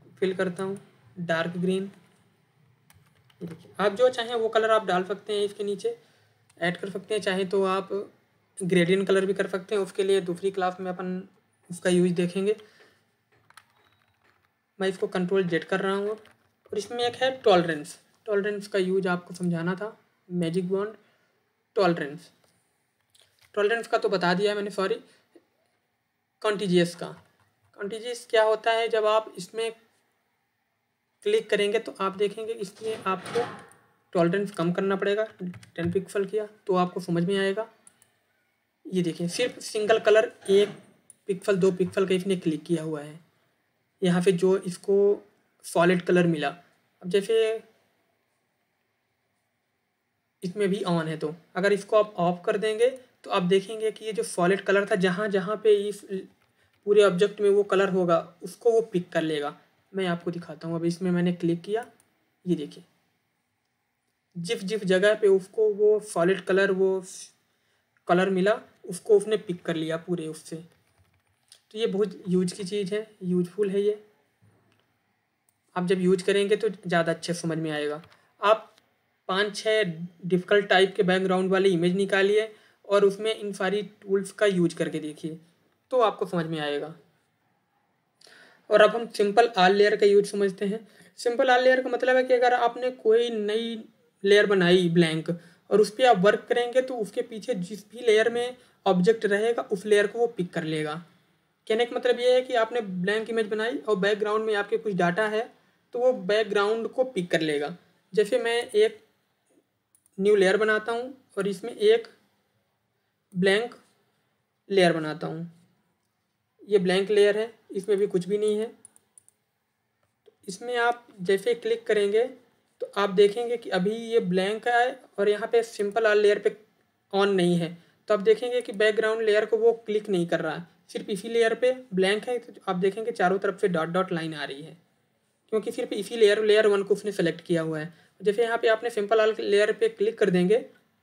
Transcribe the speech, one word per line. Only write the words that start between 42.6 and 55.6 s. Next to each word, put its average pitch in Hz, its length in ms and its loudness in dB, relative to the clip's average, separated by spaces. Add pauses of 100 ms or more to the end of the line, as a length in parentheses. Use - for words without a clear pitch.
किया 160 200 -4
हुआ 156 180 -6
है। 151 180 -16 (800)
यहाँ 180 200 2
पे 196 120 2
जो 185 260 2
इसको 196 380 -2 (680)
सॉलिड 175 380 2
कलर 180 240 2
मिला, 147 220 -2 (520)
अब 185 80 -12
जैसे 220 540 0 (2750)
इसमें 196 260 -4
भी 202 140 -2
ऑन 170 240 -2
है 156 100 -6
तो 156 160 -8 (220)
अगर 202 180 0
इसको 202 240 0
आप 208 220 2
ऑफ 180 260 0
कर 214 140 0
देंगे 214 300 0 (340)
तो - 80 -10
आप 196 140 0
देखेंगे 208 460 0
कि 214 140 -14
ये 220 80 -6
जो 226 120 -4
सॉलिड 185 380 0
कलर 202 220 2
था 220 120 0
जहाँ 180 320 0
जहाँ 190 280 -2
पे 208 260 4